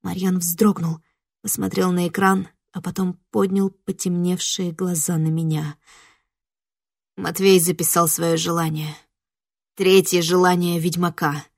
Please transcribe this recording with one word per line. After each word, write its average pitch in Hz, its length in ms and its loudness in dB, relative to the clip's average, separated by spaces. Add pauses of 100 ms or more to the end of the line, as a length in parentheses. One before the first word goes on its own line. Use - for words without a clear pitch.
Марьян 185 380 -2
вздрогнул, 170 600 0 (420)
посмотрел 190 480 -2
на 175 160 0
экран, 190 400 2 (240)
а 175 100 -12
потом 180 380 -4 (100)
поднял 196 400 0
потемневшие 180 1000 -4
глаза 170 460 -4
на 160 100 0
меня. 160 500 -2 (1400)
Матвей 190 420 4
записал 170 480 0
своё 165 300 0
желание. 160 580 -4 (800)
Третье 185 460 4
желание 175 580 2
ведьмака. 165 640 -2 (140)